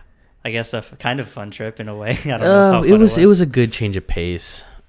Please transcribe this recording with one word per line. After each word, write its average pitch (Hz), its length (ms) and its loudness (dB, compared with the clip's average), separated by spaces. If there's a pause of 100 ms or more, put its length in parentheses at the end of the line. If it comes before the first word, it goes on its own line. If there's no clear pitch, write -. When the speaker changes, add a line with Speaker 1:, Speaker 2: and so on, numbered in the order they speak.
(440)
Speaker 1:
I 123 60 -8
guess, 117 240 -6
a 117 40 -4
f-, - 200 -16
kind 131 220 -6
of 110 80 -10
fun 104 220 -14
trip 110 300 -12
in 107 80 -12
a 104 80 -12
way. 107 140 -8
<laughs> 123 140 -6
I 139 120 -6
don't 113 40 -6
know 156 60 -2 (260)
how 175 80 2
Speaker 2:
Um, 170 40 -2
it - 60 -2
Speaker 1:
fun 214 80 8
it 220 40 6
Speaker 2:
was, 220 160 4
it - 40 2
Speaker 1:
was. 196 60 8
Speaker 2:
was 196 120 6
a 175 60 2
good 120 260 0
change 101 240 -6
of 92 100 -8
pace. - 580 -6 (240)